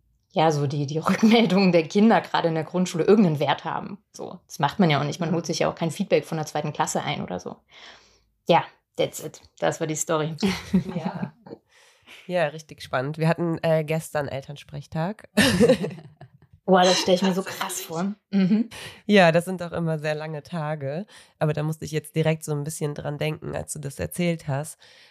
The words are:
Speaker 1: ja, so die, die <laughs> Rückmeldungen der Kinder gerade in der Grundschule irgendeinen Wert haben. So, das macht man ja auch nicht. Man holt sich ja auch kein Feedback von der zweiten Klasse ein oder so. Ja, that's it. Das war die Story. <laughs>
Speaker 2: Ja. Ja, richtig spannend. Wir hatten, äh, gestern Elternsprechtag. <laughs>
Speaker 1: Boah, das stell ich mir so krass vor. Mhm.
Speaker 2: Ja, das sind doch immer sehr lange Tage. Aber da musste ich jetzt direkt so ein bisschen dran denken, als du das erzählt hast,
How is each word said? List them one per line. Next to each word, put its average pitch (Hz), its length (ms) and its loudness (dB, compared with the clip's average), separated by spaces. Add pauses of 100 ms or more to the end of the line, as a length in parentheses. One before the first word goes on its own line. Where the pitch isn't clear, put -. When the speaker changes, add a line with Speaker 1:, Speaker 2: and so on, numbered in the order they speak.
(320)
Speaker 1:
ja, 165 200 4
so 143 160 0
die, 147 180 -4
die 151 120 -6
<laughs> - 20 -2
Rückmeldungen 196 720 4
der 165 160 4
Kinder 208 340 4
gerade 165 280 0
in 160 60 -2
der 156 100 -2
Grundschule 180 400 -2
irgendeinen 180 340 6
Wert 147 260 -2
haben. 170 320 -8 (140)
So, - 340 -14
das - 140 -14
macht 143 180 0
man 175 140 4
ja 139 80 2
auch 147 60 -2
nicht. 151 140 -6
Man 170 140 -2
holt 165 140 -2
sich 165 120 -4
ja 156 120 2
auch - 40 -8
kein 170 140 -2
Feedback 165 360 0
von 165 120 -6
der 156 80 -4
zweiten 147 260 -6
Klasse 156 300 -2
ein 147 220 -6
oder - 160 -8
so. - 160 -12 (920)
Ja, 165 160 6 (340)
that's 147 260 -4
it. - 180 -14 (180)
Das 160 200 0
war 160 80 -4
die 156 80 -4
Story. 156 460 -2
<laughs> 185 540 -2
Speaker 2:
Ja. 143 380 -8 (920)
Ja, 175 200 0
richtig 156 340 -14
spannend. 135 360 -4
Wir 160 100 0
hatten, 165 340 0
äh, 160 220 2
gestern 151 440 -4
Elternsprechtag. 147 1080 -8
<laughs> - 1300 0
Speaker 1:
Boah, 185 180 6
das 180 180 4
stell 185 140 2
ich 185 60 2
mir 190 120 2
so 185 100 -4
krass - 380 -8
vor. 180 320 -4 (180)
Mhm. 196 380 2 (360)
Speaker 2:
Ja, 185 260 8
das 170 140 2
sind 185 160 -6
doch 170 120 -10
immer 160 260 -2
sehr 151 160 -4
lange 156 280 -10
Tage. 151 640 -6 (340)
Aber 151 140 2
da 151 100 -4
musste 160 220 -4
ich 147 60 -12
jetzt 151 240 -6
direkt 160 280 0
so 151 100 -6
ein 143 100 -4
bisschen 147 320 -6
dran 147 220 -6
denken, 151 380 -6
als 151 180 -8
du 156 60 -12
das 139 200 -10
erzählt 170 480 -4
hast, 147 300 -6 (340)